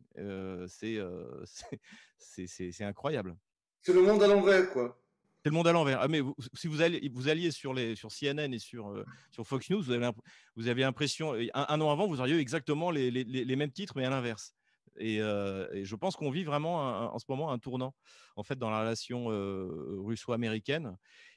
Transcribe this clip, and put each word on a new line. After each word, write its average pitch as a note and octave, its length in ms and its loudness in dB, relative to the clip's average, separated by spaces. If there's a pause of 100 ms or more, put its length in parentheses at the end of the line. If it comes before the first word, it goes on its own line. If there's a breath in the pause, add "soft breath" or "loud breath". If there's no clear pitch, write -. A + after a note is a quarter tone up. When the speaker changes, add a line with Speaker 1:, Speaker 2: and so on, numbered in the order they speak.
(180)
Speaker 1:
Euh, F#2+ 500 -6
c'est, A2 300 -6
euh, F2+ 260 -6 (140)
<laughs> - 80 -14
c'est, - 340 -14 (380 soft breath)
c'est, - 300 -12
c'est, F2+ 240 -8
c'est G#2 120 -10
incroyable. G2+ 540 -4 (440)
Speaker 2:
C'est F3+ 120 4
le F#3 80 10
monde G3+ 220 8
à G3+ 40 10
l'envers, F#3+ 440 8
quoi. C3 280 -2 (460)
Speaker 1:
C'est D3+ 40 2
le D3+ 80 2
monde E3+ 100 4
à E3+ 60 8
l'envers. C#3 280 4
Ah, C3+ 60 4
mais D#3 140 2
vous, C3+ 140 -4 (200)
si - 100 -8
vous D3+ 160 -2
alliez, E3 320 4
vous B2+ 140 -4
alliez E3 240 2
sur C3+ 240 -6
les, A2+ 200 0
sur G#2+ 160 -12
C - 140 -6
N C#3+ 140 0
N C#3+ 120 -2
et A#2+ 60 -4
sur, G#2+ 320 -10
euh, G#2 160 -8 (240 loud breath)
sur A2+ 160 -10
Fox C3+ 240 -4
News, G3+ 100 2
vous B2+ 120 -2
avez A#2+ 80 2
l'imp-, A#2 200 0 (360 soft breath)
vous A2+ 140 -2
avez B2 120 2
l'impression, C3+ 540 0
euh, A#2 180 -2
un, C#3 160 0
un D3+ 120 2
an D3+ 100 4
avant, F3+ 160 2
vous D3 120 -2
auriez B2+ 140 2
eu E3 60 4
exactement D3+ 500 0
les, C3+ 220 2
les, B2+ 120 0
les, B2 220 -4
les C3 100 0
mêmes C#3+ 160 0
titres, G3 240 -8
mais C3 100 0
à C3 40 0
l'inverse. A#2+ 460 -4 (420)
Et, G#2+ 240 0
euh, G2+ 500 0
et G2 140 -4
je G#2 100 -8
pense F3+ 200 -2
qu'on C#3+ 160 -2
vit E3+ 140 -2
vraiment D3+ 360 0
un, A#2 220 -2
un, - 60 -2
en - 100 -8
ce - 100 -12
moment C#3+ 220 -2
un A#2+ 80 -2
tournant, B2+ 340 -4 (440 soft breath)
en G#2 40 -6
fait, C3+ 160 -6
dans A2+ 140 -2
la A2 80 0
relation, A#2 500 -2
euh, G2 400 -2 (300)
russo-américaine. A2+ 960 -2 (400 soft breath)